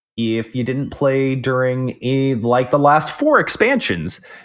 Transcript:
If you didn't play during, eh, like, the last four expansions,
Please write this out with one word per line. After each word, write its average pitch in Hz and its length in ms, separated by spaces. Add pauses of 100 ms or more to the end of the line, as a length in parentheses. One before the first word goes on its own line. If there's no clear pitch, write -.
(160)
If 113 400
you 120 80
didn't 135 260
play 135 460
during, 127 680
eh, 135 380
like, 123 320
the 147 60
last 143 300
four 294 300
expansions, 104 880 (200)